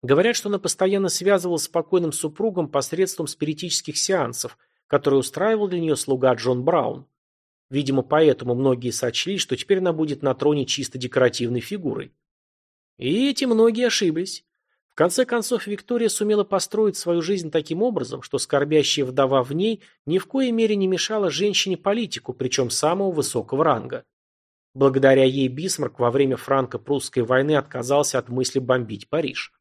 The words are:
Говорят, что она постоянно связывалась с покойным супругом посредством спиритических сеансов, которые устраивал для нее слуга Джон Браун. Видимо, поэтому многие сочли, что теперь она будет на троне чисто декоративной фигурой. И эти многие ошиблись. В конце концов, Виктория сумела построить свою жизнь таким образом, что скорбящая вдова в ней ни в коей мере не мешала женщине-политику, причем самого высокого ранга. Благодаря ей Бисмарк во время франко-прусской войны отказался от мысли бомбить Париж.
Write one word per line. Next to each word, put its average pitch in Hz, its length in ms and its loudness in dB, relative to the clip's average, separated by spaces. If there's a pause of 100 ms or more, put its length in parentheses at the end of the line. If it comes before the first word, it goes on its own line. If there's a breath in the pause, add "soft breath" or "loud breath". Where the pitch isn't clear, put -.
Говорят, 175 320 4
что - 120 -6
она 202 120 -2
постоянно 190 480 0
связывалась 180 560 0
с - 40 -10
покойным 170 440 0
супругом 175 560 -4
посредством 165 580 -2
спиритических 156 720 -6
сеансов, 131 580 -2 (300)
которые 139 320 2
устраивал 208 480 -2
для 180 140 -4
нее 156 160 0
слуга 131 380 2
Джон 123 280 -2
Браун. 143 420 0 (640)
Видимо, 135 340 0
поэтому 135 520 4
многие 123 360 0
сочли, 131 480 -4
что 135 180 -4
теперь 196 220 0
она 180 140 0
будет 156 300 -2
на 135 120 2
троне 147 320 2
чисто 131 320 -6
декоративной 123 600 0
фигурой. - 520 -8 (840)
И 190 320 0
эти 277 160 -2
многие 233 440 2
ошиблись. 180 560 -2 (460)
В - 80 -20
конце 175 260 2
концов, 233 440 -2
Виктория 226 400 -2
сумела 208 340 0
построить 196 540 0
свою 170 260 0
жизнь 170 300 -2
таким 160 320 -2
образом, 170 360 -4
что - 160 -8
скорбящая 143 680 2
вдова 131 400 2
в 131 80 -8
ней 196 280 -2 (260 soft breath)
ни 165 120 0
в 185 80 -6
коей 269 240 0
мере 226 240 2
не 196 140 0
мешала 190 420 0
женщине-политику, 196 1040 -2
причем 131 340 -2
самого 185 440 0
высокого 135 500 -2
ранга. 123 420 -2 (680)
Благодаря 135 480 6
ей 131 240 2
Бисмарк 139 540 -4
во 120 100 2
время 135 260 2
франко-прусской 135 840 -2
войны 131 320 2
отказался 135 640 0
от 117 100 -6
мысли 127 300 -2
бомбить 120 500 -2
Париж. 147 520 -6